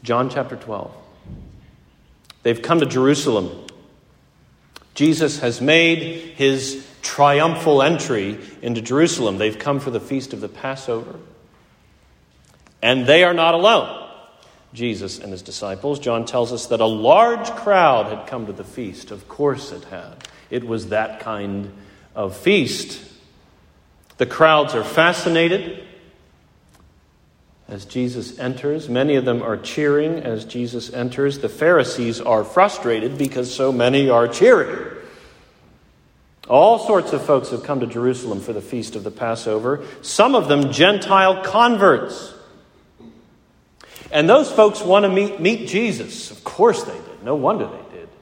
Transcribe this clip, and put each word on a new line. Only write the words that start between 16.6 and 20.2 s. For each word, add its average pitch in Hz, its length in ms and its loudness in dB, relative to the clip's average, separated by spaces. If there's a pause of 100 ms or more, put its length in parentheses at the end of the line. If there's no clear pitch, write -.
that 113 140 -2
a 113 60 4
large 165 640 4
crowd 156 560 2
had 110 220 -10
come 117 180 -10
to 101 60 -12
the 98 100 -14
feast. - 480 -14
Of 101 180 -18
course 143 440 -4
it 87 120 -16
had. - 440 -18 (220)